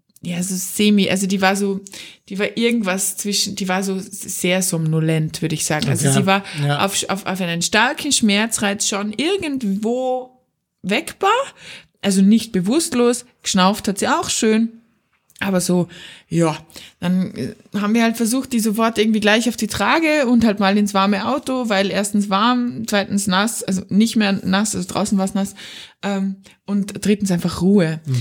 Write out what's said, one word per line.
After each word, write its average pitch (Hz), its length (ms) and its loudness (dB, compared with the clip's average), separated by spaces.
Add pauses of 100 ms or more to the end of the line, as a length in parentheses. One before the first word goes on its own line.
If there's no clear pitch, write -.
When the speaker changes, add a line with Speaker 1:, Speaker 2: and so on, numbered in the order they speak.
(220)
Speaker 1:
ja, 175 200 -6
so 190 120 -4
semi, 208 560 2
also 196 160 0
die 190 140 0
war 190 160 4
so, 196 240 -2 (480)
die 190 100 -10
war 202 180 -2
irgendwas 226 600 0
zwischen, 202 400 -4
die 185 120 -4
war 190 140 0
so 190 160 -4
sehr - 640 -4
somnolent, 160 800 0
würd 160 120 -2
ich 151 100 -4
sagen. 151 240 0
Also 139 200 0
Speaker 2:
Okay. 135 120 2
Speaker 1:
sie 139 60 0
war 196 180 2 (180)
Speaker 2:
Ja. 147 220 0
Speaker 1:
auf, 196 240 -2
auf, 196 180 -6
auf 185 140 -4
einen 170 220 -4
starken 269 500 0
Schmerzreiz 208 760 0
schon 208 260 -4
irgendwo 254 1160 -2 (520)
weckbar, 320 480 -2 (720)
also 196 200 4
nicht 220 300 4
bewusstlos, 240 720 0 (180)
geschnauft 190 460 2
hat 196 100 -4
sie - 100 -2
auch 311 220 0
schön, 226 400 2 (720)
aber 190 200 0
so, 180 260 0 (400)
ja, 160 280 0 (440)
dann, 185 340 0
äh, - 200 -8 (200)
haben 208 200 0
wir 233 80 4
halt 226 160 2
versucht, 240 340 -2
die 233 80 0
sofort 226 380 0
irgendwie 220 220 2
gleich 220 280 4
auf 226 80 -2
die 214 120 -4
Trage 294 580 2
und 233 180 4
halt 214 160 2
mal 196 160 4
ins 208 160 2
warme 196 340 2
Auto, 254 440 -2
weil 196 200 2
erstens 208 380 0
warm, 240 580 0
zweitens 202 400 0
nass, 202 360 0
also 185 260 -2
nicht 220 280 4
mehr 202 160 4 (120)
nass, 196 300 0
also 180 120 -4
draußen 202 300 0
war's 190 180 0
nass, 196 200 -2 (480)
ähm, 196 340 -4 (300)
und 202 380 -4
drittens 202 260 2
einfach 175 320 -2
Ruhe. 170 380 4 (200)